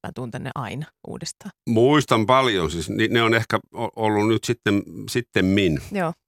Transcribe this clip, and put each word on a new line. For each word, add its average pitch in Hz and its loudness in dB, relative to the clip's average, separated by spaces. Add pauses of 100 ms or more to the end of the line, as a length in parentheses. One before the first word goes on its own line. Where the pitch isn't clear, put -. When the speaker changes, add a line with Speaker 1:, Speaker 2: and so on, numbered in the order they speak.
Speaker 1:
mä - -10
tuun 123 -10
tänne - -8
aina 135 -8 (220)
uudestaan. - -14 (180)
Speaker 2:
Muistan 120 4
paljon, 107 2
siis 82 -6
ni-, 104 0
ne 117 2
on 113 2
ehkä 113 0 (160)
o-, 110 -6
ollut 107 0
nyt 110 0
sitten, 107 -2 (260)
sittemmin. 95 0 (120)
Speaker 1:
Joo. 175 -4 (140)